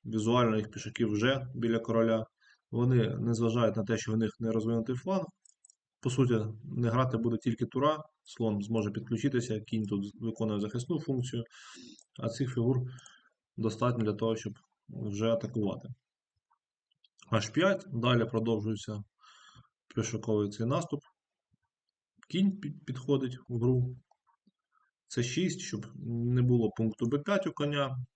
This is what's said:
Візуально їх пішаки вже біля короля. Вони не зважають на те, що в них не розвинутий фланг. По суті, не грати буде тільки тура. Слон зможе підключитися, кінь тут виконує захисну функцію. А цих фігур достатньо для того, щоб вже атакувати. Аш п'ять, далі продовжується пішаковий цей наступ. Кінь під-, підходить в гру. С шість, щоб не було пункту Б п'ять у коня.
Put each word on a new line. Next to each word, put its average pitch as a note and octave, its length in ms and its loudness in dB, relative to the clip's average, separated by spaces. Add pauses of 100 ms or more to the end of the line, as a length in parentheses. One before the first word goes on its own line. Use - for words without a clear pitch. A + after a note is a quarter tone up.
Візуально A2 520 4
їх G#2 140 -2
пішаки G#2+ 360 -2
вже A#2 480 2
біля A2+ 240 2
короля. A2+ 480 2 (440)
Вони A#2+ 460 4
не A#2 180 0
зважають A2+ 420 2
на G#2+ 80 0
те, A2 140 0
що - 140 -2
в A2 40 2
них A2 240 0
не A2+ 120 0
розвинутий A#2 440 0
фланг. F3 300 -2 (760)
По B2+ 100 0
суті, A#2+ 360 4 (180)
не A#2+ 260 0
грати B2+ 260 2
буде A#2 200 2
тільки A#2 300 0
тура. D3+ 380 0 (180)
Слон G#2+ 400 -2
зможе G#2+ 280 0
підключитися, A#2 720 -2
кінь A2 260 -4
тут G2+ 340 -4
виконує A2 400 -2
захисну B2 400 -4
функцію. B2+ 440 -4 (720)
А - 100 -4
цих B2+ 260 -4
фігур B2 240 2 (760)
достатньо A2+ 480 0
для G#2 80 2
того, A2+ 240 0
щоб G#2 160 -8 (360)
вже G#2+ 440 -2
атакувати. G#2+ 560 -2 (1400)
Аш A2 180 0
п'ять, - 400 2
далі A#2+ 360 2
продовжується G#2+ 800 -2 (880)
пішаковий G#2 560 0
цей A2+ 160 -4
наступ. D3 340 -2 (1300)
Кінь F#3+ 320 2
під-, D3 240 -10
підходить C3 540 -2 (100)
в A#2+ 100 -4
гру. B2+ 380 2 (1120)
С B2 140 -2
шість, D#3+ 380 0
щоб - 260 -8 (200)
не A#2+ 360 2
було A#2+ 280 4
пункту A2+ 360 0
Б C#3 120 2
п'ять G3 280 0
у D#3+ 60 -2
коня. C#3+ 460 -2 (180)